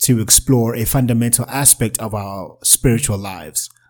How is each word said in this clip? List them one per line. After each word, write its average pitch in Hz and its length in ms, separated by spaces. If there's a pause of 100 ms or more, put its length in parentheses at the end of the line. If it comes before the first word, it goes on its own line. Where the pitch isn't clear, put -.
to 120 200
explore 117 540
a 117 100
fundamental 120 640
aspect 127 500
of 107 140
our 98 500
spiritual 113 540
lives, 90 540 (200)